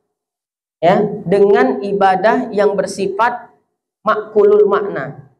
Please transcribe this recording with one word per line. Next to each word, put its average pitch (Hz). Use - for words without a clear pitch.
ya, 190
dengan 202
ibadah 196
yang 202
bersifat 185
makulul 208
makna. 170